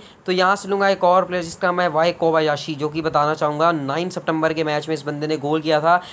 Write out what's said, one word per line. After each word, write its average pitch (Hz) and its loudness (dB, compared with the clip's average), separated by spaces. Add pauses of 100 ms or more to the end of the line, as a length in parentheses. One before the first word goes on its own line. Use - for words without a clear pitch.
(260)
तो 185 -2
यहाँ 185 2
से 196 -10
लूँगा 196 2
एक 190 0
और 180 6
प्लेयर, 180 -4
जिसका 170 -4
नाम 175 0
है 180 2
वाई 165 2
कोबायाशी, 160 0
जो 147 -4
कि 156 -6
बताना 151 2
चाहूँगा 151 0
नाइन 151 -4
सितंबर 160 -2
के 160 -2
मैच 151 -2
में 160 0
इस 143 -8
बंदे 147 -4
ने 156 -2
गोल 151 -2
किया 151 2
था। 175 4 (100)